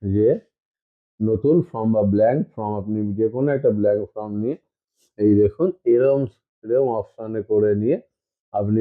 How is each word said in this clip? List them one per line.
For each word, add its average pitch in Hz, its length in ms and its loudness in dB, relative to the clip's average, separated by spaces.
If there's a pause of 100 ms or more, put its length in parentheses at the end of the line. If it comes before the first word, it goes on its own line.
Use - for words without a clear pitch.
(160)
যে 107 140 2 (920)
নতুন 113 360 0 (120)
ফর্ম 113 280 -4
বা 107 80 2 (100)
ব্ল্যাঙ্ক 117 280 2 (120)
ফর্ম, 107 180 -6 (100)
আপনি 107 180 -4 (200)
যে 113 160 2
কোনো 135 200 -2
একটা 131 220 0
ব্ল্যাঙ্ক 104 260 0 (100)
ফর্ম 107 180 -10 (100)
নিয়ে 127 140 -4 (640)
এই 104 120 4 (100)
দেখুন 160 260 0 (260)
এরম, 139 280 2 (420)
এরম 127 240 0 (120)
অপশানে 110 420 -10 (100)
করে 104 200 4 (100)
নিয়ে 135 160 0 (560)
আপনি 104 280 0